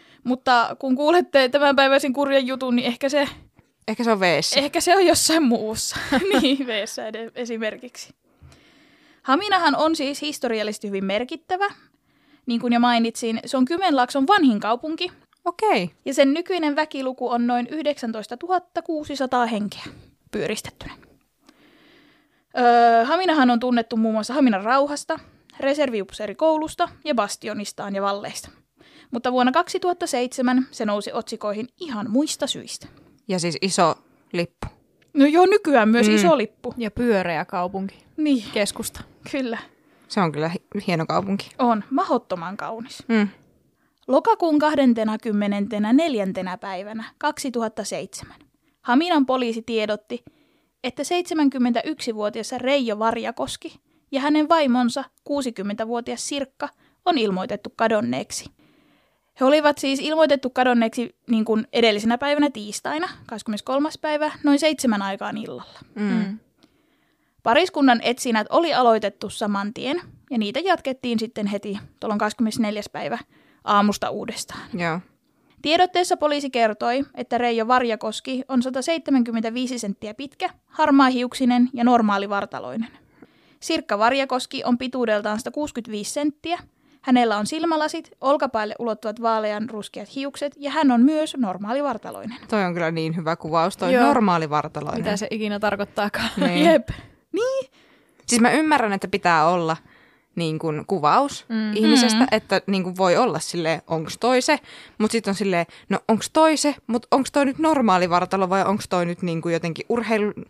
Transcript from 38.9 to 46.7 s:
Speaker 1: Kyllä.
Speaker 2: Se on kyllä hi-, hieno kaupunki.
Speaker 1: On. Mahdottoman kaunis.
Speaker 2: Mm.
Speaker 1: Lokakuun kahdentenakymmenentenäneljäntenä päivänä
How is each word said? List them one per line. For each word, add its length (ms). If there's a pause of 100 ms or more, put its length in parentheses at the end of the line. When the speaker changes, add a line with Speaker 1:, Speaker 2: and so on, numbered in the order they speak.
Speaker 1:
Kyllä. 280 (500)
Speaker 2:
Se 120
on 120
kyllä 160
hi-, 140 (240)
hieno 200
kaupunki. 520
Speaker 1:
On. 320
Mahdottoman 640
kaunis. 520
Speaker 2:
Mm. 200 (800)
Speaker 1:
Lokakuun 500
kahdentenakymmenentenäneljäntenä 2000
päivänä 460 (140)